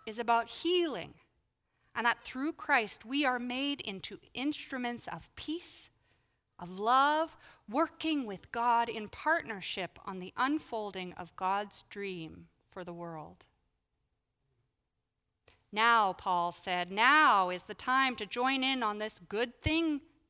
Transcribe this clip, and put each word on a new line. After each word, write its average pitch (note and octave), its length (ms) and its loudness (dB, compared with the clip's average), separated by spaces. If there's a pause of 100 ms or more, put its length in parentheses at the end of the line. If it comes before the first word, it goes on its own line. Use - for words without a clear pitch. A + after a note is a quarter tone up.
is A3 120 -6
about A#3 300 2
healing, E4 680 -2 (800)
and A3+ 100 -2
that A#3+ 200 0
through C#4+ 300 -4
Christ A#3 520 0
we C#4 180 0
are B3+ 140 2
made B3+ 420 -4
into G3 380 -8 (160)
instruments B3 720 -4
of - 300 -10
peace, - 540 -10 (680)
of F3+ 220 -12
love, C#4+ 560 4 (340)
working D4+ 560 0
with G3 240 -10
God A#3 380 4
in G#3+ 200 -6
partnership G#3 960 -2
on F#3+ 140 -8
the F3+ 180 -10
unfolding G#3+ 760 -2
of - 240 -14
God's G3 520 -2
dream F3 600 -10 (200)
for F#3 140 -12
the F3 100 -10
world. E3+ 520 -12 (2250)
Now, G#3+ 400 6
Paul F3 380 0
said, F3+ 400 -4
now A#3 600 6
is F3+ 120 -4
the G#3 120 -12
time C4 420 0
to G#3 100 -6
join C4 380 0
in C4 180 0
on G#3 160 -2
this G#3+ 220 -8
good G3+ 420 -4
thing D#4 380 2 (300)